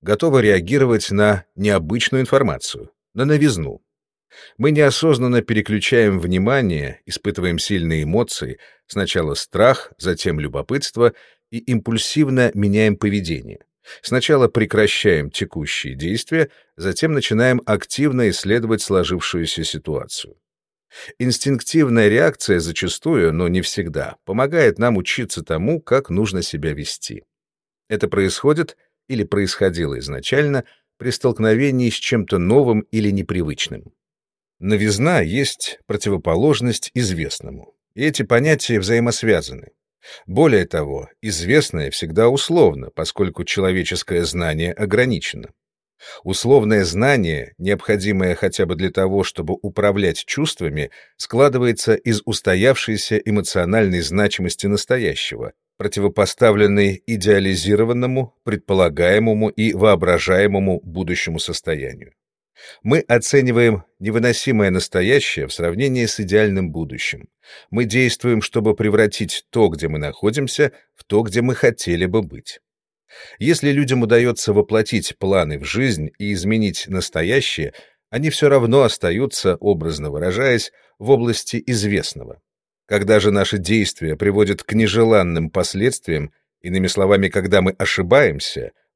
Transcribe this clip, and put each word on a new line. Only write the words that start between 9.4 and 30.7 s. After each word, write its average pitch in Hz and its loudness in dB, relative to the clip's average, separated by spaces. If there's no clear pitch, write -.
затем 85 -4
любопытство, 110 -2
и 113 -10
импульсивно 123 0
меняем 101 2
поведение. 80 -4
Сначала 127 2
прекращаем 101 2
текущие 71 -8
действия, 139 -2
затем 98 -2
начинаем 123 2
активно 123 0
исследовать 110 0
сложившуюся 85 -2
ситуацию. - -10
Инстинктивная 123 2
реакция 110 2
зачастую, 85 0
но 87 -2
не 90 0
всегда, 82 -6
помогает 127 2
нам 117 2
учиться 90 -6
тому, 101 -2
как 135 -2
нужно 92 -2
себя 78 -6
вести. - -12
Это 104 -4
происходит 135 0
или 120 -2
происходило 87 0
изначально 123 -2